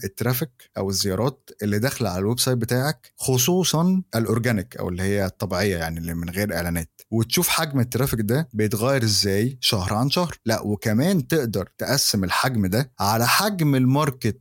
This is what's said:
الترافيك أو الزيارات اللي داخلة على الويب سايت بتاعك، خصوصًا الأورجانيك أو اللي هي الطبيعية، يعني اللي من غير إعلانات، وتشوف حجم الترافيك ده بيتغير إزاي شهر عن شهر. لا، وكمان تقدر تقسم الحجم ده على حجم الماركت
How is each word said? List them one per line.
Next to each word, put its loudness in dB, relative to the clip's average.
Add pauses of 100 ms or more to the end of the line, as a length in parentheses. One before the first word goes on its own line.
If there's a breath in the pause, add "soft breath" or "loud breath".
الترافيك -4
أو -2
الزيارات -2 (140)
اللي 0
داخلة -2
على -4
الويب 0
سايت 0
بتاعك، -2
خصوصًا 2 (140)
الأورجانيك 0
أو -4
اللي -4
هي 0
الطبيعية، -2
يعني -4
اللي -6
من -4
غير -2
إعلانات، -4 (100)
وتشوف 0
حجم 0
الترافيك 0
ده 0
بيتغير 0
إزاي 0
شهر 0
عن 0
شهر. -2 (100)
لا، 0
وكمان 0
تقدر -2
تقسم 0
الحجم 0
ده 0
على 2
حجم 2
الماركت 2